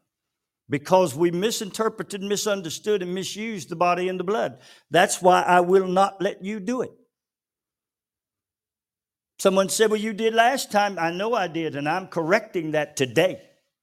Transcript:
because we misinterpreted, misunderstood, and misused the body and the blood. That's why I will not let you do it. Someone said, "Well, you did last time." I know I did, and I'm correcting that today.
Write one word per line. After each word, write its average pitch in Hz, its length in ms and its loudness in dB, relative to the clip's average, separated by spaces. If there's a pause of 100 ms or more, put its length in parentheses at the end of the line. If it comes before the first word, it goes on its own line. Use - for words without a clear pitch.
(680)
because 147 460 2
we 175 160 2
misinterpreted, 202 920 -4
misunderstood, 196 800 -4
and 180 120 -6
misused 190 540 -8
the 175 80 -8
body 180 320 0
and 185 120 -4
the 180 40 -8
blood. 196 340 -4 (320)
That's 180 320 4
why 180 200 6
I 180 180 6
will 185 260 4
not 190 340 0
let 175 240 -4
you 214 160 -6
do 233 220 -4
it. 131 100 -8 (2500)
Someone 190 300 2
said, 220 220 2
"Well, 214 100 0
you 220 120 -4
did 226 220 -2
last 240 380 2
time." 202 260 0
I 165 120 -2
know 202 240 -4
I 196 120 -2
did, 156 300 -6
and 143 120 -4
I'm 180 200 -4
correcting 170 640 -2
that 151 240 -2
today. 143 460 0 (400)